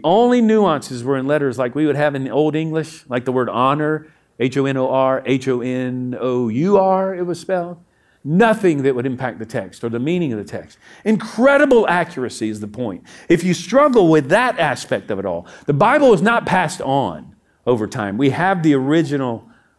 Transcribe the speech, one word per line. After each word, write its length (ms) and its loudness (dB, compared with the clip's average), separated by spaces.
only 360 4
nuances 600 2
were 140 0
in 100 -4
letters 320 0
like 160 -2
we 120 0
would 100 0
have 180 0
in 160 -6
Old 240 0
English, 540 -4
like 160 -4
the 80 -2
word 160 0
honor, 640 0
H 180 -2
O 100 0
N 100 -2
O 120 0
R, 380 0
H 220 -2
O 120 -2
N 600 -6
O 280 -2
U 280 0
R, 380 2
it 80 -6
was 180 -6
spelled. 380 -6
Nothing 600 2
that 120 2
would 120 -4
impact 340 -6
the 60 -8
text 360 -8
or 60 -6
the 100 -4
meaning 340 -2
of 60 -6
the 60 -8
text. 340 -14
Incredible 840 2
accuracy 600 -4
is 120 -8
the 80 -10
point. 340 -8
If 140 4
you 120 0
struggle 540 4
with 200 4
that 320 0
aspect 500 -4
of 80 -4
it 80 -6
all, 220 -6
the 60 0
Bible 400 4
is 100 4
not 240 0
passed 360 0
on 520 -4
over 220 0
time. 300 -6
We 120 2
have 320 -2
the 120 4
original 720 -2